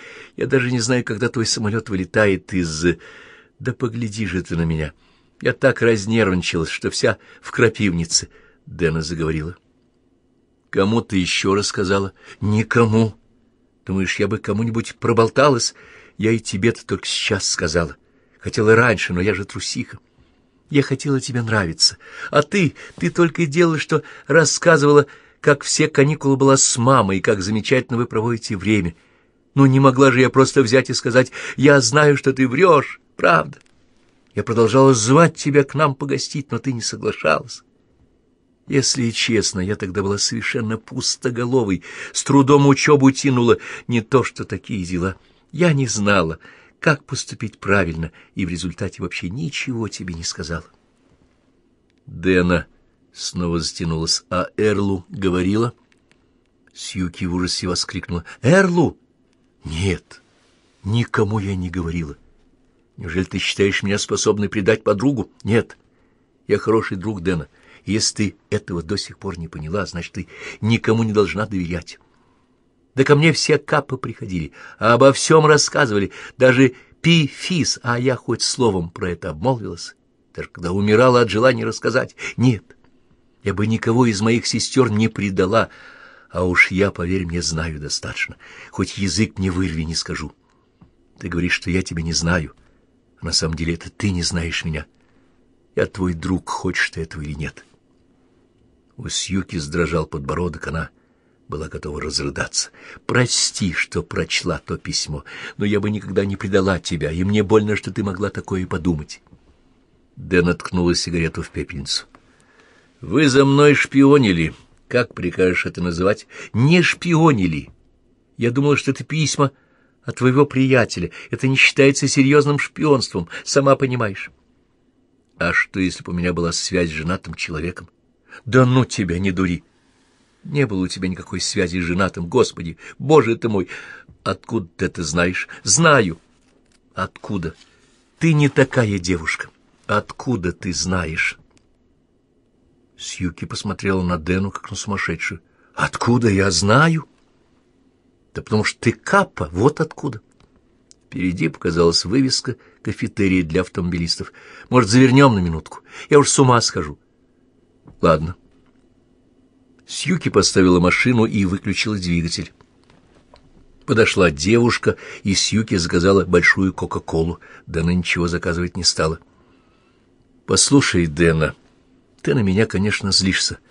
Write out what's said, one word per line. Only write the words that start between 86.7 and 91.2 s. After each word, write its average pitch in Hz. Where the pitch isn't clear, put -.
я, 98
поверь 92
мне, 85
знаю 80
достаточно. -
Хоть -
язык 98
мне 95
вырви, 85
не 80
скажу. 80
Ты -